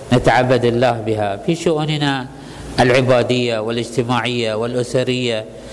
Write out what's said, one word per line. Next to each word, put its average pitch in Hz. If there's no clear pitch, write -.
نتعبد 123
الله 120
بها 107
في 165
شؤوننا 151
العبادية 123
والاجتماعية 117
والأسرية، 123